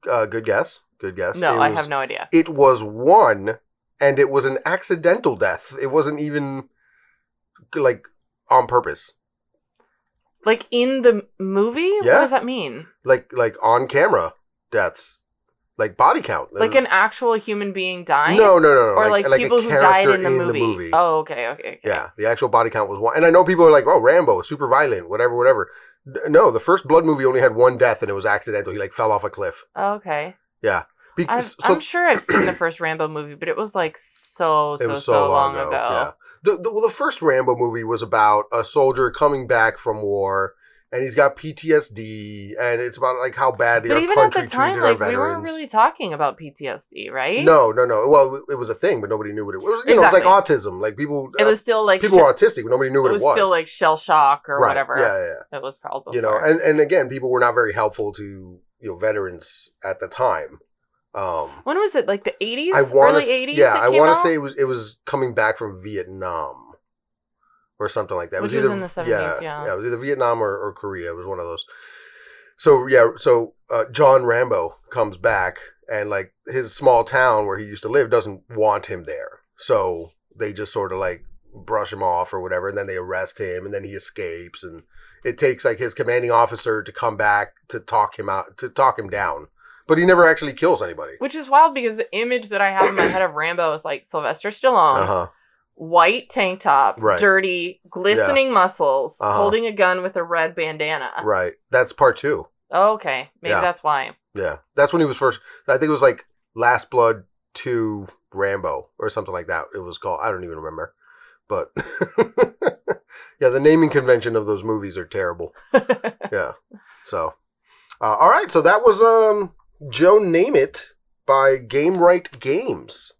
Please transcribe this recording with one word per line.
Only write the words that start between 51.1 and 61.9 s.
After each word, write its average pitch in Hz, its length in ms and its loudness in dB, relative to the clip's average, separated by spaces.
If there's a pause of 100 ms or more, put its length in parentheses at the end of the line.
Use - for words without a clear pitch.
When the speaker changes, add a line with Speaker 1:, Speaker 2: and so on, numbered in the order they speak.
Speaker 2:
It 214 60 2
Speaker 1:
uh, - 20 4
Speaker 2:
was 214 140 4
still, 220 260 0
like, 190 160 2
Speaker 1:
people 196 160 4
Speaker 2:
sh-, 170 40 10
Speaker 1:
were 135 120 6
autistic, 139 300 2
but 113 80 -4
nobody 131 180 0
knew 135 140 2
what 131 60 2
Speaker 2:
it - 20 2
Speaker 1:
it - 20 2
Speaker 2:
was 208 80 0
Speaker 1:
was. 143 140 4
Speaker 2:
still, 202 160 2
like, 165 160 0
shell 160 300 0
shock 151 520 0
or 143 100 -2
Speaker 1:
Right. 120 100 4
Speaker 2:
whatever 135 280 -4
Speaker 1:
Yeah, - 200 0
yeah, 85 160 -6 (180)
yeah. 147 60 -12
Speaker 2:
it 131 60 -12
was 135 140 -12
called - 340 -12
Speaker 1:
You 120 100 -4
know, 110 120 -2
Speaker 2:
before. 131 140 -2
Speaker 1:
and, 160 140 4
and 156 180 2
again, 147 280 2
people 127 220 -6
were 123 100 2
not 120 140 2
very 117 200 0
helpful 107 400 -4
to, 104 100 -14 (560)
you 117 100 -12
know, 90 80 -10
veterans 95 720 -8 (140)
at 95 160 -8
the 95 80 -10
time. 87 520 -4 (540)
Um, 87 360 -6 (160)
Speaker 2:
When 302 140 -4
was 415 160 -2